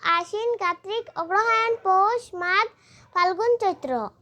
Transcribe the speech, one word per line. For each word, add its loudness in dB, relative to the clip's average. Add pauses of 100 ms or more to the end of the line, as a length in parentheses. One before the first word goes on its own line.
(160)
আশ্বিন, -2 (120)
কার্তিক, -4 (160)
অগ্রহায়ণ, 0 (120)
পৌষ, 2 (120)
মাঘ, 0 (480)
ফাল্গুন, 2 (100)
চৈত্র। -2 (320)